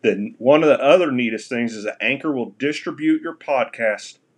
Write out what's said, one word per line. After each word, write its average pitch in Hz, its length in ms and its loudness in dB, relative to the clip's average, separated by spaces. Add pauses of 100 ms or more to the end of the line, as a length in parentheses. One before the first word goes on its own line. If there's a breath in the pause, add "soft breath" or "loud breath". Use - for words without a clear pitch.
the, 104 380 0
one 143 240 4
of 151 80 4
the 123 100 4
other 151 320 4
neatest 113 380 -4
things 117 240 -4
is 104 100 -10
that - 180 -8
Anchor 139 300 -2
will 113 260 -6
distribute 151 640 -2
your 160 140 -10
podcast 113 840 -4 (220)